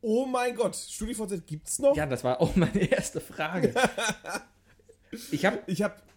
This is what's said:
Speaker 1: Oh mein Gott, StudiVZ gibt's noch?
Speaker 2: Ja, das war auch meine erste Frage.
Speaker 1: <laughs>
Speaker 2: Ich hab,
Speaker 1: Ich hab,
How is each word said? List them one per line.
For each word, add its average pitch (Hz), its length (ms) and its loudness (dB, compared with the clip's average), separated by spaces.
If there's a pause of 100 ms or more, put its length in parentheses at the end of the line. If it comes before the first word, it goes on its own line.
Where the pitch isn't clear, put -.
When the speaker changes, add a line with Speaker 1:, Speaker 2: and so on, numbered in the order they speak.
Speaker 1:
Oh 233 240 2
mein 247 300 -2
Gott, 208 200 0
StudiVZ 208 680 -6
gibt's - 340 -6
noch? 277 160 6
Speaker 2:
Ja, 151 100 0
das 131 180 -2
war 127 180 2
auch - 140 2
meine 185 360 4
erste - 300 -2
Frage. 160 580 -2
Speaker 1:
<laughs> 262 40 6 (1500)
Speaker 2:
Ich 151 140 0
hab, - 240 0
Speaker 1:
Ich 190 140 0
hab, - 200 -4 (140)